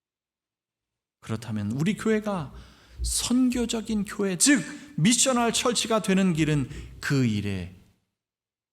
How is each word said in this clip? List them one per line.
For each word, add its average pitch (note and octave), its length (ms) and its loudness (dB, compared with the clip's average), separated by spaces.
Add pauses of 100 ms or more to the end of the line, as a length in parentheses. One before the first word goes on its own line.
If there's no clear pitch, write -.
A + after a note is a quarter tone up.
(1200)
그렇다면 G#2+ 540 -6
우리 E3 240 -2
교회가 G#3 560 -2 (500)
선교적인 A#3 1000 0
교회, G3 320 -2
즉 C4 260 4 (340)
미셔널 A#3+ 540 4
처치가 A3+ 500 0
되는 F#3+ 320 2
길은 D3+ 360 2 (320)
그 C3+ 240 2
일에 G2 500 -2 (960)